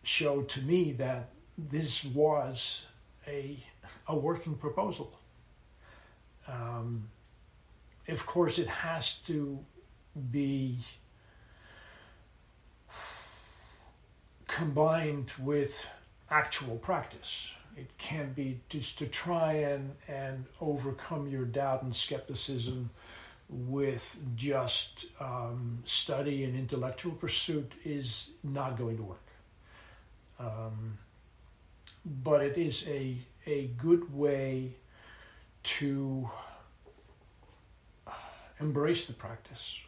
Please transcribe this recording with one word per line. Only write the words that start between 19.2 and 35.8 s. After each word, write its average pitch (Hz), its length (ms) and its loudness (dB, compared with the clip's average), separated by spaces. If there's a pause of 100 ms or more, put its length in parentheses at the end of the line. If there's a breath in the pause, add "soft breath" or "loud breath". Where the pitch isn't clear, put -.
and, 139 420 2 (120)
and 135 380 -4 (160)
overcome 143 680 0
your 135 180 0
doubt 131 380 2
and 123 120 -2
skepticism 127 960 -2 (600 loud breath)
with 135 680 -2 (180)
just, 131 680 0 (140)
um, 123 680 -4
study 139 580 2
and 127 120 -2
intellectual 131 580 -2
pursuit 147 600 0 (100)
is 139 460 -4 (140)
not 135 340 -2
going 113 200 -2
to 110 60 -6
work. 92 240 -12 (1120 loud breath)
Um, 113 580 -6 (1300)
but 143 200 8
it 143 140 2
is 156 300 2
a, 135 300 -2 (300)
a 139 200 2 (100)
good 170 360 6
way 135 640 2 (880 loud breath)
to 135 680 0 (2250 loud breath)